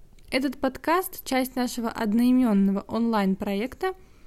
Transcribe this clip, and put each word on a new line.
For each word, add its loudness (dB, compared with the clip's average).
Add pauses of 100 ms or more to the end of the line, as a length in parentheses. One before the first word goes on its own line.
(300)
Этот -2
подкаст — -2
часть -2
нашего -4
одноименного 2
онлайн-проекта -2 (340)